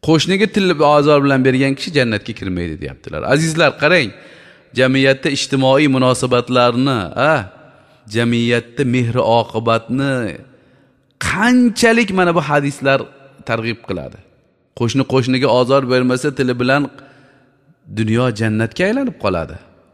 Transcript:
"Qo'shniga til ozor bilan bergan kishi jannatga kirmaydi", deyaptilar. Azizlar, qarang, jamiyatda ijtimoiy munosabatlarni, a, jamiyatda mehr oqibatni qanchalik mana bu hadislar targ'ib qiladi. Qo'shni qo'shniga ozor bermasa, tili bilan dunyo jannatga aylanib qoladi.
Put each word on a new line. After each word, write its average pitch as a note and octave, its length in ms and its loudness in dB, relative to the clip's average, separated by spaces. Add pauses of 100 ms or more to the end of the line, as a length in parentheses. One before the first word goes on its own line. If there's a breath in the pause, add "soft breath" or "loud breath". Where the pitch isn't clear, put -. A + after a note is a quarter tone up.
"Qo'shniga F3 440 2
til G3+ 200 0 (200)
ozor D3 340 4
bilan C#3 220 2
bergan C3 320 2
kishi - 180 -10
jannatga A#2 400 -2
kirmaydi", F2 480 -6
deyaptilar. D2 420 -10
Azizlar, D#3 560 0
qarang, D3+ 320 2 (600 loud breath)
jamiyatda C3 600 2
ijtimoiy C#3 580 0
munosabatlarni, B2+ 1080 2 (240)
a, D#3 120 2 (720 soft breath)
jamiyatda A#2 760 -2
mehr A#2+ 320 0 (120)
oqibatni A#2 880 0 (1040 soft breath)
qanchalik A#3 920 2
mana F3+ 220 2
bu E3+ 60 2
hadislar C#3 580 0 (440)
targ'ib A2+ 400 -4
qiladi. D2+ 360 -10 (580)
Qo'shni B2 280 -2
qo'shniga B2+ 440 0
ozor B2 360 4
bermasa, B2+ 500 0
tili B2+ 220 -2
bilan C3 260 0 (1040 loud breath)
dunyo A2 440 -2
jannatga A2 540 -2
aylanib A#3 360 -2
qoladi. F2+ 360 -4 (380)